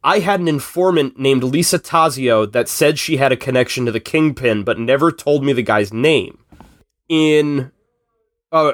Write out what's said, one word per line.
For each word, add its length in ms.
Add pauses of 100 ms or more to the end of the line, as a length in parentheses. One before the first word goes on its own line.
"I 180
had 200
an 80
informant 680
named 260
Lisa 340
Tazio 720
that 160
said 300
she 200
had 140
a 40
connection 500
to 60
the 80
Kingpin, 640
but 140
never 340
told 320
me 80
the 100
guy's 300
name." 460 (680)
In, 640 (800)
oh, 220